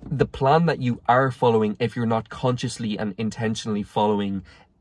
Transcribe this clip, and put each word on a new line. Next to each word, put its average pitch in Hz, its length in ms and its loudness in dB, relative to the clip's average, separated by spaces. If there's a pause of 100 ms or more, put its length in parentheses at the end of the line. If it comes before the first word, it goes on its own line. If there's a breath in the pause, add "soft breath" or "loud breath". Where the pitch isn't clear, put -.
the 117 220 0
plan 151 420 2
that 147 140 -2
you 120 260 -2
are 127 240 4
following, 110 480 2
if 117 160 -2
you're 120 100 -2
not 113 240 0
consciously 120 680 -4
and 104 200 -4
intentionally 110 640 -4
following 101 600 0 (380 loud breath)